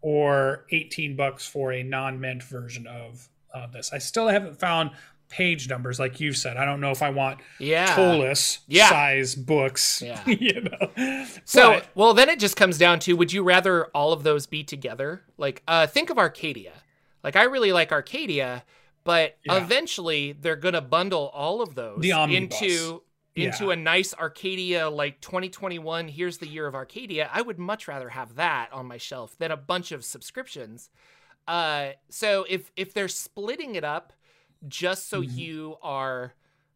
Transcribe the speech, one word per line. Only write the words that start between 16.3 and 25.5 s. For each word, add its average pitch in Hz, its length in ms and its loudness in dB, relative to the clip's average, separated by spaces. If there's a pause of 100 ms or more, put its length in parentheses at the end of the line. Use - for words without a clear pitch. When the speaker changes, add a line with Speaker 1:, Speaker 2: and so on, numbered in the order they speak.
Speaker 2:
Like, 143 100 -4
I 190 100 8
really 247 280 2
like 170 180 4
Arcadia, 143 720 -4 (400)
but 165 420 2
Speaker 1:
Yeah. 165 120 0
Speaker 2:
eventually 175 760 -2
they're 151 220 -4
gonna 165 260 -2
bundle 160 540 -2
all 156 260 -4
of 170 140 -6
those 120 280 -8
Speaker 1:
The 185 100 2
omnibus. 175 500 0
Speaker 2:
into, 170 400 -2 (320)
into 185 320 -4
Speaker 1:
Yeah. 185 60 0
Speaker 2:
a 170 40 0
nice 170 380 0
Arcadia, 175 720 -4
like, 147 320 -6
twenty 185 280 -8
twenty-one, 170 580 -8